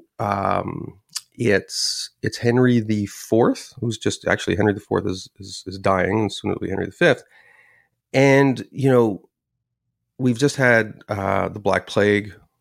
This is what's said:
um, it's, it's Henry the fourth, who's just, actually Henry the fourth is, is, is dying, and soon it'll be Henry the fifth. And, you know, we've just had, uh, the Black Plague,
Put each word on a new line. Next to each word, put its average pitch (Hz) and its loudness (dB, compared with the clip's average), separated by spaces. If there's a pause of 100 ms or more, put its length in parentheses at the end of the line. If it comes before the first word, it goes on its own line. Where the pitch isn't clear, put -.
(180)
um, 98 -4 (360)
it's, - -2 (140)
it's 110 -6
Henry 123 2
the 107 -2
fourth, - 0
who's 117 -4
just, - -6
actually 92 0
Henry 104 2
the 98 -6
fourth 98 -4
is, 92 -6 (100)
is, 98 -16
is 95 -12
dying, 95 0
and 101 -4
soon - -8
it'll - -6
be 90 -6
Henry 92 -6
the 95 -12
fifth. 160 2 (920)
And, 135 4
you 127 0
know, 117 2 (880)
we've 123 0
just 139 0
had, 113 2
uh, 98 -2
the 107 -10
Black 95 -2
Plague, 104 0 (280)